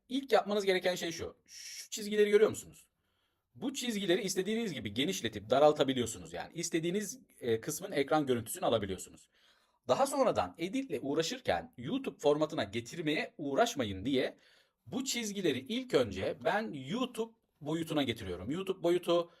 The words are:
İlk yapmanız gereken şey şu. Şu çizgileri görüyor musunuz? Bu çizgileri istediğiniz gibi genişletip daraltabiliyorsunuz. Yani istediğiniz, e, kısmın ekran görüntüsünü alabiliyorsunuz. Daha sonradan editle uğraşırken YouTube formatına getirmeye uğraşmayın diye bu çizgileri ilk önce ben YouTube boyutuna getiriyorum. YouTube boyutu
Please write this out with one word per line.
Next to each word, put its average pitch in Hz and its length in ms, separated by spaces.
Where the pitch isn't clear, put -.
İlk 269 220
yapmanız 202 340
gereken 185 300
şey 170 160
şu. - 340
Şu - 440
çizgileri 208 400
görüyor 208 200
musunuz? - 380
Bu 208 180
çizgileri 208 480
istediğiniz 190 520
gibi 107 200
genişletip 113 560
daraltabiliyorsunuz. 135 840
Yani 170 200
istediğiniz, 170 680
e, - 220
kısmın - 300
ekran 143 340
görüntüsünü 123 400
alabiliyorsunuz. 101 640
Daha 254 200
sonradan 240 500
editle 196 420
uğraşırken 135 800
YouTube 190 400
formatına 151 460
getirmeye 151 720
uğraşmayın 135 680
diye 135 320
bu 202 180
çizgileri 202 560
ilk 247 340
önce 139 500
ben 208 300
YouTube 220 600
boyutuna 156 420
getiriyorum. 101 480
YouTube 190 320
boyutu 175 560